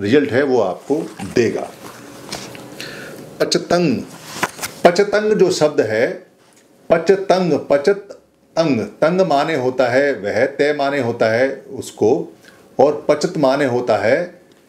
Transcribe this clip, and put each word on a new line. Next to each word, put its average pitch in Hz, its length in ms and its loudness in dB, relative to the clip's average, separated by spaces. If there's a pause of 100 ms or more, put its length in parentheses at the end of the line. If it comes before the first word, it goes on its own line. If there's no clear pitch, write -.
रिजल्ट 123 300 2
है 127 120 2
वो 131 180 2
आपको 95 340 -2 (400)
देगा। - 320 0 (1700)
पचतंग, 170 600 0 (840)
पचतंग 202 500 2
जो 180 180 4
शब्द 151 320 0
है, 110 240 0 (840)
पचतंग, 175 640 2 (160)
पचत 170 500 0 (360)
अंग, 151 240 2
तंग 160 440 0
माने 156 320 0
होता 127 320 0
है 139 260 2
वह, 101 340 0
तय 147 260 0
माने 143 260 -2
होता 117 300 0
है 123 200 2 (220)
उसको, - 600 -2 (460)
और 147 300 4
पचत 156 280 0
माने 143 300 2
होता 120 300 0
है 139 440 -2 (260)